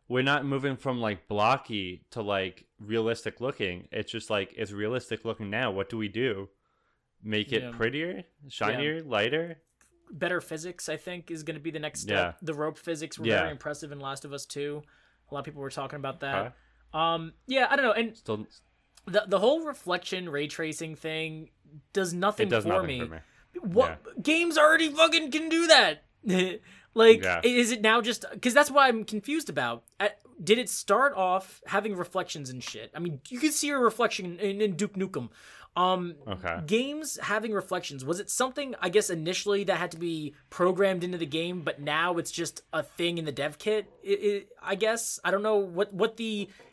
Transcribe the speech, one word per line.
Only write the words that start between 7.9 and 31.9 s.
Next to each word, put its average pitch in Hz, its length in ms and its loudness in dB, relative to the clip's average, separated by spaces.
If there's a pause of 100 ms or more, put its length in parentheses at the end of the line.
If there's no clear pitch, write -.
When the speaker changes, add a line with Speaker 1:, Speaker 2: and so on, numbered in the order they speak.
Speaker 2:
Yeah. 143 60 -20
Speaker 1:
shinier, 143 540 -2
lighter? 143 580 -2 (480)
Speaker 2:
Better 175 320 -2
physics, 165 480 -10
I 156 80 -4
think, 175 320 -12
is 160 140 -10
gonna 156 160 -8
be 151 100 -8
the 156 80 -8
next 151 240 -8
step. 101 160 0 (240)
Speaker 1:
Yeah. 185 40 -14
Speaker 2:
The 160 100 -4
rope 151 240 -4
physics 160 400 -8
were 113 80 -2
Speaker 1:
Yeah. 110 140 4
Speaker 2:
very 85 100 -2
impressive 147 400 -10
in 143 80 -12
Last 135 260 -10
of 143 80 -12
Us 139 140 -10
Two. 147 340 -6 (480)
A - 60 -12
lot 139 60 -6
of 139 40 -12
people 147 160 -14
were 139 80 -8
talking 139 280 -8
about 139 240 -8
that. 135 160 -2 (100)
Speaker 1:
Okay. 131 80 -14 (360)
Speaker 2:
Um, 165 420 0 (120)
yeah, 254 240 2
I 285 60 4
don't 277 100 2
know. 226 80 4
And 226 240 -2
Speaker 1:
Still 107 300 -6 (580)
Speaker 2:
the, 196 220 0
the 190 120 2
whole 269 220 4
reflection 180 640 -6
ray 147 200 -2
tracing 160 480 -8
thing 160 560 -8 (420)
does 185 220 0
nothing 202 320 0
Speaker 1:
It - 20 -4
does 117 140 4
Speaker 2:
for 214 60 0
Speaker 1:
nothing 190 180 2
Speaker 2:
me. 131 120 -4
Speaker 1:
for 80 140 -6
me. 80 60 -12 (420)
Speaker 2:
What 208 460 2
Speaker 1:
Yeah. - 60 -18 (100)
Speaker 2:
games 330 340 2
already 311 320 6
fucking 311 400 4
can 311 200 -2
do 330 180 2
that? 226 360 8 (220)
<laughs> 185 360 2 (340)
Like, 226 280 10
Speaker 1:
Yeah. 180 200 4
Speaker 2:
is 240 280 6
it 233 100 -2
now 220 200 6
just, 226 240 -4 (160)
'cause 240 140 2
that's 285 160 8
why 269 160 8
I'm 226 180 2
confused 277 420 -4
about. 123 360 -2 (160)
Uh, 202 100 2 (340)
did 196 140 6
it 247 120 -4
start 214 460 2
off 185 520 0
having 202 280 -2